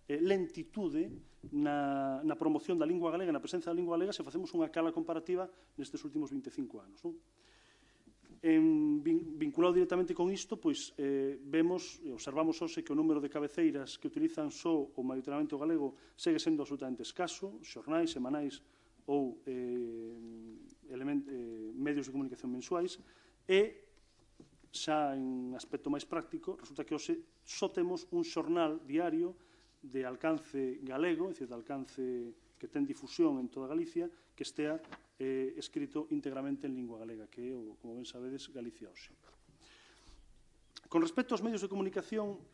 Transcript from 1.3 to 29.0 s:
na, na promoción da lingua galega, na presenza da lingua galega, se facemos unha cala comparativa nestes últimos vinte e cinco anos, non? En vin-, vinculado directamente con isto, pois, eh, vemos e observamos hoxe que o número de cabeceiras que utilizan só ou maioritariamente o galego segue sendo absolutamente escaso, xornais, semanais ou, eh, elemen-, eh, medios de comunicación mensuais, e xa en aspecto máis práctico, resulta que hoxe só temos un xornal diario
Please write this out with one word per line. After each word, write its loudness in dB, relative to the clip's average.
na, 2
na 0
promoción 0
da 4
lingua 2
galega, 0
na 0
presenza -4
da 0
lingua 2
galega, 2
se -6
facemos -6
unha 2
cala 2
comparativa -2
nestes -8
últimos -4
vinte -6
e -10
cinco -6
anos, -20
non? -6
En 8
vin-, 2
vinculado 6
directamente 4
con 4
isto, -4
pois, 0
eh, 0
vemos 2
e -8
observamos 0
hoxe -4
que -4
o 2
número 6
de 0
cabeceiras 2
que -2
utilizan 0
só 2
ou -4
maioritariamente -2
o -2
galego 2
segue 4
sendo 2
absolutamente -4
escaso, -6
xornais, -2
semanais -2
ou, 2
eh, -4
elemen-, -2
eh, -6
medios 0
de -10
comunicación -4
mensuais, -2
e 4
xa 2
en -2
aspecto -4
máis 0
práctico, -4
resulta -8
que -2
hoxe 0
só 0
temos 0
un 2
xornal 2
diario 2